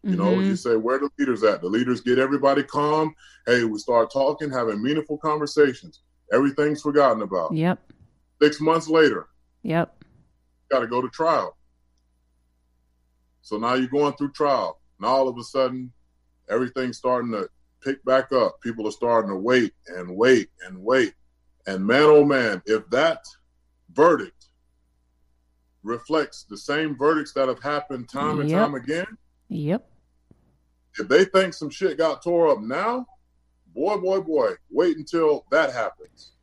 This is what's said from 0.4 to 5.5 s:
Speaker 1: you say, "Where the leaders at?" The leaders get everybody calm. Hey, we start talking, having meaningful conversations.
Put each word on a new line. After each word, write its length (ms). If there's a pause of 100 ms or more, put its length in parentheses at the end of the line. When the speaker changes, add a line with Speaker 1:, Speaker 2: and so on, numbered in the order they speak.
Speaker 1:
you 60
say, 200
"Where 220
the 120 (100)
leaders 240
at?" 180
The 60
leaders 340
get 160
everybody 460
calm. 500 (320)
Hey, 200
we 120
start 340
talking, 380
having 320
meaningful 380
conversations. 840 (320)